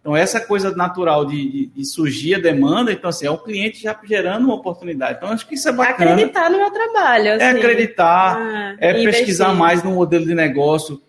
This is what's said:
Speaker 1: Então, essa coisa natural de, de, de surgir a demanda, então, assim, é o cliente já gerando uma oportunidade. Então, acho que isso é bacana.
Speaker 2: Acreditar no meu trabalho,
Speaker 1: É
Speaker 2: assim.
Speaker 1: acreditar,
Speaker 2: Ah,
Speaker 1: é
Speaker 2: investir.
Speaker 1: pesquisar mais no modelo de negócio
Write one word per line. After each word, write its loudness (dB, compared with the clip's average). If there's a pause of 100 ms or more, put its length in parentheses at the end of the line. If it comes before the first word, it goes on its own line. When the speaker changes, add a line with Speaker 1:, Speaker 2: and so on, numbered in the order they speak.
Speaker 1:
Então, -2
essa 0
coisa -2
natural 0
de, -6 (140)
de, -6
de -12
surgir -2
a -2
demanda, 2
então, -4
assim, -6
é 0
o -2
cliente -8
já -4
gerando -2
uma 0
oportunidade. -8
Então, -8
acho -6
que -12
isso -2
é 0
bacana. 2
Speaker 2:
Acreditar 2
no 2
meu 0
trabalho, 0
Speaker 1:
É 2 (160)
Speaker 2:
assim. 2
Speaker 1:
acreditar, 2
Speaker 2:
Ah, -6
Speaker 1:
é 4
Speaker 2:
investir. 2
Speaker 1:
pesquisar 2
mais 4
no -2
modelo 2
de -2
negócio 0